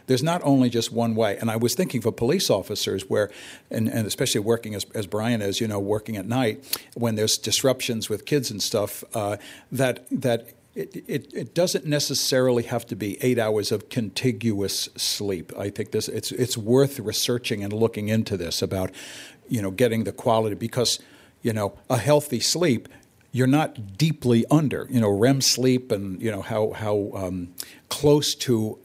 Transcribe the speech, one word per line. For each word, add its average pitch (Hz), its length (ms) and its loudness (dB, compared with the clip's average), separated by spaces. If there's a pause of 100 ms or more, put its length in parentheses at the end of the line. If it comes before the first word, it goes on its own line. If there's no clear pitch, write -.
there's 127 160 2
not 170 220 0
only 135 260 6
just 113 220 0
one 113 240 0
way. 107 220 2
And 113 120 -2
I 110 60 0
was 117 180 2
thinking 135 260 0
for 107 120 0
police 139 360 0
officers 101 640 0
where, 107 180 2 (440)
and, 110 160 0
and 110 180 -2
especially 123 340 0
working 107 360 -2
as, 98 180 -8
as 101 140 -4
Brian 110 340 0
is, 98 180 -2
you 113 60 0
know, 104 140 -2
working 104 360 -2
at 95 100 -8
night, 117 380 0 (300)
when 113 220 0
there's 107 200 2
disruptions 123 720 0
with 104 180 -4
kids 147 220 0
and 101 140 -6
stuff, - 400 -2 (140)
uh, 104 200 -2 (360)
that, 127 400 -2
that 120 380 0 (260)
it, - 180 -8 (140)
it, - 260 -6
it - 220 -8
doesn't 175 300 0
necessarily 127 760 2
have 117 240 -4
to - 80 -6
be 101 260 -6
eight 123 200 2
hours 107 320 0
of 104 160 -4
contiguous 107 1080 -2
sleep. 98 640 -4
I 101 100 -4
think 101 220 -6
this, 107 160 -2
it's, - 240 -6
it's 123 260 -2
worth 127 440 4
researching 107 640 -2
and 101 80 -4
looking 107 380 0
into 110 260 2
this 85 260 -4
about, 92 300 -2 (560)
you 113 120 0
know, 98 120 -2
getting 113 320 2
the 95 80 -4
quality, 110 420 2
because, 113 460 -2 (420)
you 117 100 0
know, 104 240 -2 (140)
a 127 60 2
healthy 139 420 2
sleep, 160 500 0 (440)
you're 127 160 2
not 120 480 0
deeply 123 540 4
under, 143 380 2
you 117 120 2
know, 104 100 4
rem 123 300 4
sleep 127 500 2
and, 98 320 -4
you 110 80 -2
know, 98 120 -6
how, 110 280 0
how, 104 440 -2
um, 90 380 -6 (360)
close 147 480 2
to 110 480 0